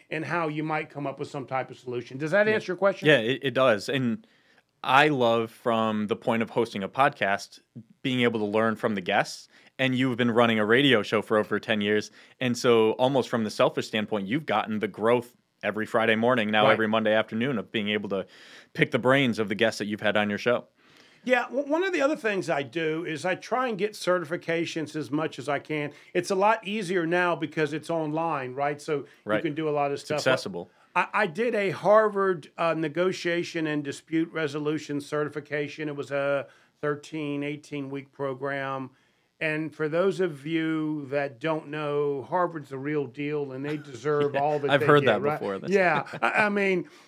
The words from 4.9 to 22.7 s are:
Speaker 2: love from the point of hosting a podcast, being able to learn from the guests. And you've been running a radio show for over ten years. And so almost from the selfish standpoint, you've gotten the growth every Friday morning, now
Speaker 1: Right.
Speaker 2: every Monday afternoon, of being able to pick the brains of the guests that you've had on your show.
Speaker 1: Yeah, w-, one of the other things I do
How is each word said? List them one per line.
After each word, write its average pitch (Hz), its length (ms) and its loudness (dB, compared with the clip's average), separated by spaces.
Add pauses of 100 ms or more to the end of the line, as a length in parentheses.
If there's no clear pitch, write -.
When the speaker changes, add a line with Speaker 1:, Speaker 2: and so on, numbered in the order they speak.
Speaker 2:
love 117 420 2
from 110 560 0
the 110 80 0
point 113 280 0
of 104 80 -6
hosting 110 340 -2
a 92 40 -4
podcast, 117 720 0 (420)
being 127 180 0
able 117 180 2
to 104 80 -2
learn 110 300 2
from 113 180 -2
the 98 60 -4
guests. 101 480 -2 (300)
And 131 160 0
you've 127 220 0
been 120 140 2
running 113 300 4
a 104 40 2
radio 120 380 6
show 107 180 0
for 110 180 0
over 104 200 0
ten 107 220 -2
years. 104 300 0 (300)
And 123 160 -2
so 113 360 4
almost 131 360 2
from 117 160 0
the 104 60 -4
selfish 135 380 0
standpoint, 104 400 -2
you've 147 180 -4
gotten 104 320 -2
the 104 100 -2
growth 117 460 0 (300)
every 107 220 -2
Friday 113 300 4
morning, 113 360 2
now 107 140 6
Speaker 1:
Right. 110 60 8
Speaker 2:
every 107 140 2
Monday 107 280 2
afternoon, 113 440 0
of - 140 -10
being 104 160 -2
able 104 220 -2
to 95 160 -2 (460)
pick - 200 0
the 127 80 4
brains 127 400 4
of 101 80 -2
the 104 80 -2
guests 110 220 2
that 104 80 -4
you've 104 140 -6
had 104 160 2
on 104 120 2
your 101 100 -2
show. 120 280 0 (580)
Speaker 1:
Yeah, 247 220 2
w-, 262 200 -4
one 311 160 0
of 381 100 -2
the 320 80 0
other 285 140 2
things 196 340 -4
I 143 140 0
do 160 420 -4